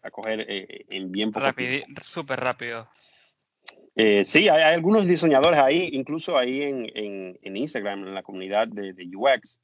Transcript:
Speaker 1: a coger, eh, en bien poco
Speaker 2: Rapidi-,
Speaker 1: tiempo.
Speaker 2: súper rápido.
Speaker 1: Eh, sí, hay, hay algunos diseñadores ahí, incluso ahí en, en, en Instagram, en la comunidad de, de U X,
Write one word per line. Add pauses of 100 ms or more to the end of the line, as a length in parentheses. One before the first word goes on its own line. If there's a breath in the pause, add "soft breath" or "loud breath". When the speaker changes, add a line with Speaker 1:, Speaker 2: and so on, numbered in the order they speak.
Speaker 1:
a
coger,
eh,
en
bien
poco
Speaker 2:
Rapidi-,
Speaker 1:
tiempo.
Speaker 2:
súper
rápido. (1080 soft breath)
Speaker 1:
Eh,
sí,
hay,
hay
algunos
diseñadores
ahí,
incluso
ahí
en,
en,
en
Instagram,
en
la
comunidad
de,
de
U
X,